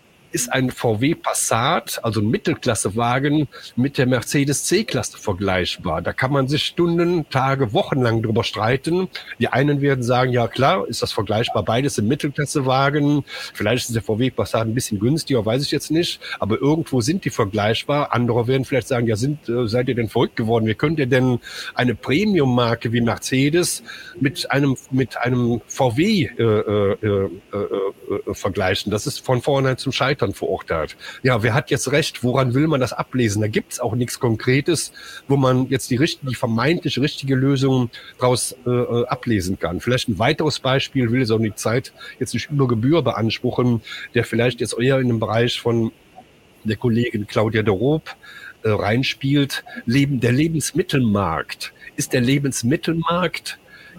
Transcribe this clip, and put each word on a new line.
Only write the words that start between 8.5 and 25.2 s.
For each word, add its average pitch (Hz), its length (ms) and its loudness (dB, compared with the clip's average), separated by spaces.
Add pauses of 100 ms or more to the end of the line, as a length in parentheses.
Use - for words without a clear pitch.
Die 120 100 2
einen 143 320 2
werden 139 220 2
sagen, 123 280 2
ja 120 160 2
klar, 143 400 2
ist - 140 -6
das 113 120 -4
vergleichbar, 107 500 0
beides 127 320 0
sind 107 140 0
Mittelklassewagen, 143 1160 2 (300)
vielleicht 117 320 0
ist 120 80 -6
der 113 80 0
V 107 160 0
W 131 100 2
Passat 113 380 -2
ein 110 80 -2
bisschen 113 240 -2
günstiger, 123 480 0
weiß 123 160 2
ich 147 80 -4
jetzt - 200 -4
nicht, 165 300 -2 (200)
aber 101 200 0
irgendwo 143 400 2
sind 151 240 -2
die 139 60 -2
vergleichbar. 110 840 0
Andere 117 340 2
werden 131 200 0
vielleicht 131 220 -2
sagen, 120 180 0
ja, 113 100 2
sind, 139 320 -4
äh, 120 180 0
seid 123 220 0
ihr 127 60 0
denn 110 160 -2
verrückt - 260 0
geworden? 113 300 2
Wie 110 80 2
könnt 156 240 0
ihr 139 80 2
denn 127 320 4 (360)
eine 123 200 2
Premium-Marke 127 1000 2
wie 120 80 2
Mercedes 135 840 0 (380)
mit - 300 -2
einem, 135 260 2 (140)
mit 131 260 0
einem 120 500 0